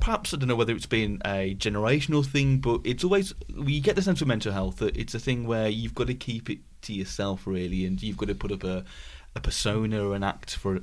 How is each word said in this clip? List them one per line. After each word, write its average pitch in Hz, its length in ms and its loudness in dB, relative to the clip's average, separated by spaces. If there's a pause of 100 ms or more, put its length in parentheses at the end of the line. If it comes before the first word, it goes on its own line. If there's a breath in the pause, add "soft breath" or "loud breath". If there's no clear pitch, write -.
perhaps, 220 320 2
I 160 60 -4
don't 131 100 0
know 120 80 4
whether 117 180 6
it's 110 120 -4
been 104 380 2
a 98 300 0
generational 131 720 2
thing, 135 320 4
but 120 260 2
it's 123 200 0
always, 196 300 4 (200)
we 147 240 0
get 170 160 2
the 196 80 2
sense 175 200 2
of 147 60 2
mental 110 240 0
health 95 260 -2
that 107 180 0
it's 117 180 -4
a 113 40 -4
thing 120 280 -2
where 113 220 0
you've 113 260 -2
gotta 123 200 0
keep 113 340 -6
it - 120 -6 (220)
to 107 120 -8
yourself, 95 520 -4
really, 92 380 -2
and 92 180 -2
you've 107 140 -4
gotta 98 180 -2
put - 180 -4
up 92 120 -6
a, 92 200 -4 (520 loud breath)
a - 40 -6
persona 110 680 0
or 98 80 0
an 98 80 -2
act - 340 -4
for, 95 260 -2